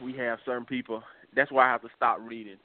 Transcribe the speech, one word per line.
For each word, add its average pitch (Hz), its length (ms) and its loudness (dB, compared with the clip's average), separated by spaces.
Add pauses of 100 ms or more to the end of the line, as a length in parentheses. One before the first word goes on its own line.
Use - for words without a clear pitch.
we 131 120 -6
have 120 260 -4
certain 123 220 -4
people, 117 380 -6 (320)
that's 135 160 2
why 131 160 6
I 127 40 4
have 117 120 0
to 117 120 -16
stop 117 240 2
reading 110 460 -12